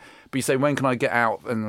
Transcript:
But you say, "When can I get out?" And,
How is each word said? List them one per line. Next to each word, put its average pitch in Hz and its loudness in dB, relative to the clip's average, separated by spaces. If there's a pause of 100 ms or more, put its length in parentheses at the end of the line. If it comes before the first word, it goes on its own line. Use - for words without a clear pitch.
(300)
But 135 -4
you 127 0
say, 139 2
"When 139 2
can 135 -2
I 127 0
get 120 -2
out?" 113 0
And, 110 -2